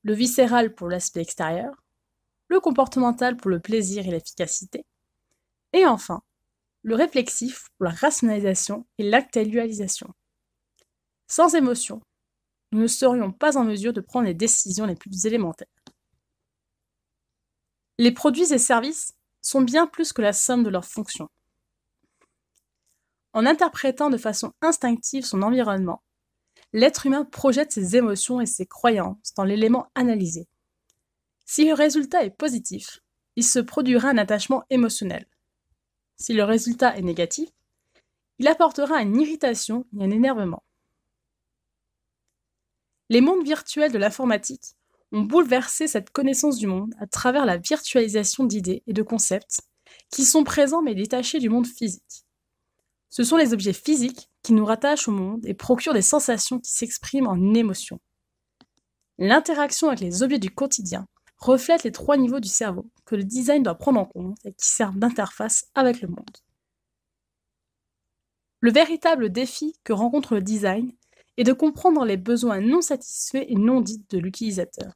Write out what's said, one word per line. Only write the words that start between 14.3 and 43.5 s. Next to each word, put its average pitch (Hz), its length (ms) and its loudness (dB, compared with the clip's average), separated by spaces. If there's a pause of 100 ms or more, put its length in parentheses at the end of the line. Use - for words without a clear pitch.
décisions 208 520 -2
les 180 80 -4
plus 196 320 -8
élémentaires. 214 400 -4 (2250)
Les 240 140 4
produits 302 400 0
et 254 60 4
services 269 560 0 (280)
sont 269 200 0
bien 302 240 4
plus 320 260 -6
que 233 100 -2
la 208 100 2
somme 247 300 0
de 208 80 0
leurs 180 140 -4
fonctions. - 440 -12 (2000)
En 220 140 2
interprétant 294 640 2
de 240 60 2
façon 220 360 -6 (100)
instinctive 262 640 -2
son 196 180 -2
environnement, 208 600 0 (680)
l'être 220 340 2
humain 277 180 0
projette 277 480 0
ses 196 240 -2
émotions 240 440 0
et 226 60 -2
ses 185 200 -6
croyances 202 680 -2
dans 196 80 -2
l'élément 220 500 2
analysé. 190 540 -2 (960)
Si 302 220 2
le 311 80 4
résultat 294 500 2
est 196 60 -4
positif, - 680 -8 (360)
il 240 80 0
se - 140 2
produira 247 500 2
un 247 100 4
attachement 208 520 0
émotionnel. 220 560 0 (920)
Si - 160 -4
le 208 100 4
résultat 233 520 2
est 196 60 -6
négatif, 175 460 -4 (880)
il 262 100 2
apportera 311 540 2
une 208 180 2
irritation 254 640 -2 (100)
et 196 80 -6
un 190 60 2
énervement. 214 520 0 (2500)
Les 233 120 6
mondes 339 240 4
virtuels 302 480 -2